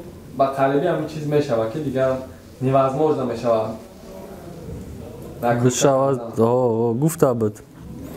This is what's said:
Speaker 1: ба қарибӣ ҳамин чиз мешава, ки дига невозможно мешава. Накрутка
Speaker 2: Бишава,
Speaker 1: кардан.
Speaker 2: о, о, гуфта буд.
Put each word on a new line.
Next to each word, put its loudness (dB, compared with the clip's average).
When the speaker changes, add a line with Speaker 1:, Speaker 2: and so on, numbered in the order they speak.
Speaker 1:
ба 2
қарибӣ 2
ҳамин 0
чиз -8
мешава, 0
ки -6
дига 0
невозможно 2
мешава. 0
Накрутка 2
Speaker 2:
Бишава, 4
Speaker 1:
кардан. 2
Speaker 2:
о, 4
о, 0
гуфта 2
буд. -2